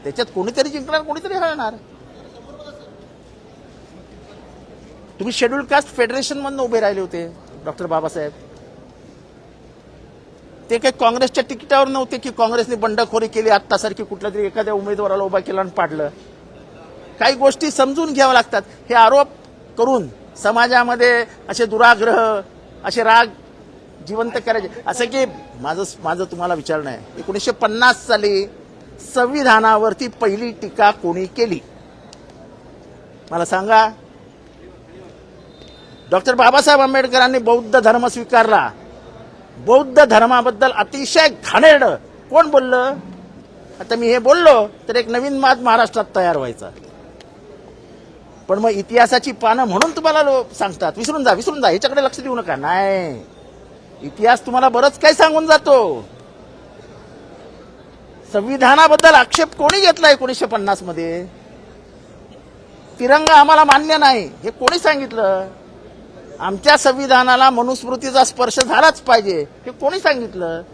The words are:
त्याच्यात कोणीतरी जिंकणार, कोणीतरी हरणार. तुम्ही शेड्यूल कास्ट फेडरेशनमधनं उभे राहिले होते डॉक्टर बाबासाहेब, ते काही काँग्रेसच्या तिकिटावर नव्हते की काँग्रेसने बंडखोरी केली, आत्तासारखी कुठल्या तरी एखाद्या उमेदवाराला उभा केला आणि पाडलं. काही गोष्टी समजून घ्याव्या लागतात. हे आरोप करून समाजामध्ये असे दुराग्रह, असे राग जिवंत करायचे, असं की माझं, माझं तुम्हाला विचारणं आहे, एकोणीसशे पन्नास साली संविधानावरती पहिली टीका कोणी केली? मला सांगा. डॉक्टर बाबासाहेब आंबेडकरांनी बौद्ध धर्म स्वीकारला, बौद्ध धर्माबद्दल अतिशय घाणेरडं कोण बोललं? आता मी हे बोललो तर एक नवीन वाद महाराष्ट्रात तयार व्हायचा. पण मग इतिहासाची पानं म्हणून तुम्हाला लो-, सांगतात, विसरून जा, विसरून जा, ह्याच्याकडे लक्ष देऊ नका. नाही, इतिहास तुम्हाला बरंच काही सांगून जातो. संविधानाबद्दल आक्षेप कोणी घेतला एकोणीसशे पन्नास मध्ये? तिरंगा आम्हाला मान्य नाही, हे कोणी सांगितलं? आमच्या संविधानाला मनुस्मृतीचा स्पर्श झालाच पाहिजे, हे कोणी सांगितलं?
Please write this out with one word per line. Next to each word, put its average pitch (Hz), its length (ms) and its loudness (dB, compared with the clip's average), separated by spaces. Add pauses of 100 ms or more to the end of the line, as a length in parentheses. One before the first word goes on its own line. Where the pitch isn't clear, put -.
त्याच्यात 180 320 -8
कोणीतरी 240 340 -6
जिंकणार, 302 320 -6
कोणीतरी 320 320 -10
हरणार. 302 400 -6 (3500)
तुम्ही 214 120 -8
शेड्यूल 262 320 -4
कास्ट 285 260 -2
फेडरेशनमधनं 269 760 -6
उभे 233 160 -4
राहिले 202 220 -4
होते 170 340 -12 (300)
डॉक्टर 156 200 -12
बाबासाहेब, 160 460 -6 (2500)
ते 233 80 -2
काही 254 220 -2
काँग्रेसच्या 247 500 0
तिकिटावर 269 380 -2
नव्हते 269 300 -8
की 254 140 -10
काँग्रेसने 233 440 -4
बंडखोरी 220 520 -4
केली, 220 220 -4
आत्तासारखी 202 540 -2
कुठल्या 196 300 -10
तरी 208 120 -6
एखाद्या 214 280 -6
उमेदवाराला 196 500 -6
उभा 190 160 -4
केला 190 220 -6
आणि 190 80 -6
पाडलं. 156 400 -6 (1120)
काही 262 160 0
गोष्टी 277 360 0
समजून 277 420 -2
घ्याव्या 262 200 2
लागतात. 233 280 0 (280)
हे 240 60 0
आरोप 240 320 4 (500)
करून 233 300 -2 (360)
समाजामध्ये 240 840 0 (240)
असे 233 160 -4
दुराग्रह, 220 760 2 (440)
असे 220 180 -4
राग 226 220 4 (840)
जिवंत 220 240 -6 (140)
करायचे, 220 220 -4 (200)
असं 240 180 -4
की 254 200 -2 (360)
माझं, 160 220 -6 (200)
माझं 175 200 -4
तुम्हाला 175 300 -6
विचारणं 151 360 -6
आहे, 110 300 -16
एकोणीसशे 196 320 -6
पन्नास 226 560 0
साली 208 380 0 (680)
संविधानावरती 226 920 0
पहिली 220 440 -4
टीका 208 400 0
कोणी 185 340 -6
केली? 196 340 -4 (1700)
मला 170 140 -4
सांगा. 220 440 2 (2250)
डॉक्टर 190 240 0
बाबासाहेब 269 460 4
आंबेडकरांनी 262 560 0
बौद्ध 233 420 0
धर्म 233 280 2
स्वीकारला, 220 640 0 (840)
बौद्ध 262 480 4
धर्माबद्दल 240 680 2
अतिशय 277 580 0
घाणेरडं 262 680 4 (340)
कोण 311 200 4
बोललं? 262 440 0 (840)
आता - 160 -6
मी 233 120 -2
हे 247 120 2
बोललो 262 480 4 (200)
तर 226 80 -6
एक 226 140 -4
नवीन 269 340 -4
वाद 262 180 2
महाराष्ट्रात 226 440 0 (100)
तयार 175 220 0
व्हायचा. 120 320 -10 (1800)
पण 190 120 -2
मग 226 100 0
इतिहासाची 233 640 0
पानं 240 320 0
म्हणून 233 320 0
तुम्हाला 311 280 0
लो-, 269 300 -2
सांगतात, 175 440 -6
विसरून 262 260 -6
जा, 240 100 2
विसरून 269 280 -4
जा, 233 60 2
ह्याच्याकडे 254 360 0
लक्ष 262 160 -4
देऊ 262 160 -8
नका. 180 200 -6
नाही, 170 680 -4 (800)
इतिहास 214 440 0
तुम्हाला 254 240 2
बरंच 254 300 0
काही 311 140 4
सांगून 320 320 2
जातो. 240 600 2 (2250)
संविधानाबद्दल 294 800 4
आक्षेप 302 420 2
कोणी 320 260 0
घेतला 330 300 4
एकोणीसशे 262 340 -2
पन्नास 196 380 -4
मध्ये? 170 440 -10 (1700)
तिरंगा 302 340 2
आम्हाला 302 300 8
मान्य 302 340 2
नाही, 254 320 2 (140)
हे 214 80 -8
कोणी 294 280 -4
सांगितलं? 220 680 -2 (920)
आमच्या 196 380 0
संविधानाला 254 720 4
मनुस्मृतीचा 254 760 -2
स्पर्श 247 360 -4
झालाच 302 420 2
पाहिजे, 196 440 0 (200)
हे 247 60 -12
कोणी 294 280 -4
सांगितलं? 190 640 -4 (120)